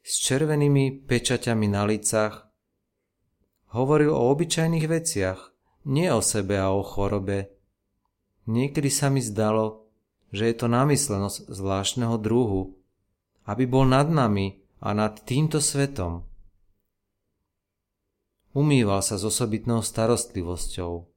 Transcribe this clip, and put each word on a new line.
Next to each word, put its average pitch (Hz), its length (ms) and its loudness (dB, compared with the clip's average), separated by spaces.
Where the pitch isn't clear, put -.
S - 240 -6
červenými 143 800 2
pečaťami 117 640 0
na 101 160 0
licách 107 640 -2
hovoril 147 400 2
o 131 240 2
obyčajných 165 540 0
veciach, 104 520 -2
nie 147 240 2
o 220 140 2
sebe 101 340 0
a 95 160 2
o 98 80 0
chorobe. 98 720 -4
Niekedy 139 400 0
sa 139 220 0
mi 135 100 2
zdalo, 107 640 -2
že 110 160 0
je 117 80 0
to 123 80 -2
namyslenosť 117 800 0
zvláštneho 98 720 -2
druhu, 107 560 0
aby 120 220 -2
bol 131 180 4
nad 139 240 4
nami 104 480 0
a 104 160 -2
nad 107 260 -2
týmto 156 380 0
svetom. 120 640 -2
Umýval 123 480 4
sa 101 160 -2
s 107 80 -2
osobitnou 110 560 -2
starostlivosťou. 90 1200 -4